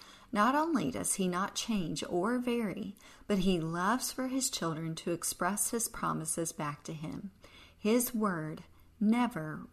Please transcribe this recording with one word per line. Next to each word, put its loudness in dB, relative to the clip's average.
Not 4
only 2
does -2
he 2
not -2
change -2
or 2
vary, -2
but 4
he 4
loves 0
for -2
his 0
children -2
to -4
express 0
his 0
promises -2
back -6
to -8
him. -8
His 2
word -2
never 2